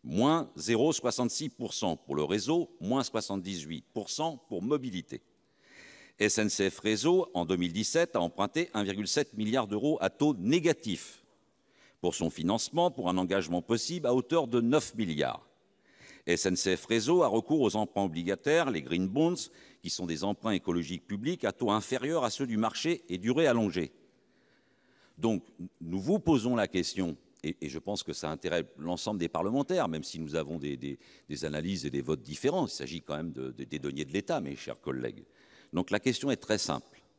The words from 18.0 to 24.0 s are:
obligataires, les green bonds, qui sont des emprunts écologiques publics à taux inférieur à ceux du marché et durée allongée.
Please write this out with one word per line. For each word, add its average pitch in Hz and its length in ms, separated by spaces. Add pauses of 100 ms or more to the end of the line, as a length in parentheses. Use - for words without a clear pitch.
obligataires, 98 680
les 82 140
green 85 240
bonds, 160 420 (320)
qui 85 80
sont - 160
des 82 180
emprunts 104 280
écologiques 87 560
publics 113 360
à 101 80
taux 107 200
inférieur 131 520
à 117 60
ceux 135 160
du 117 120
marché 113 520
et 90 80
durée 123 300
allongée. 98 440 (1300)